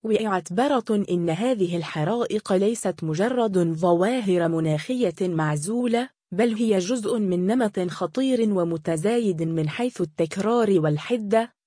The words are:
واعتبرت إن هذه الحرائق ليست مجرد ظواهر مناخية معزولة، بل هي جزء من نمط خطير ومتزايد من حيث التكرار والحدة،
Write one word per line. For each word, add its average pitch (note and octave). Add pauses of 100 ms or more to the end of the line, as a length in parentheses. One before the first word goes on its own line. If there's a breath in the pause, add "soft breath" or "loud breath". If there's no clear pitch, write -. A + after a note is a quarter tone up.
واعتبرت A3
إن F3+
هذه F#3
الحرائق G3
ليست G3
مجرد G3+
ظواهر F3
مناخية E3
معزولة، F#3 (220)
بل A3+
هي G#3+
جزء A3+
من F3+
نمط A3
خطير G#3+
ومتزايد E3+
من D#3+
حيث A#3+
التكرار G3
والحدة، G#3 (160)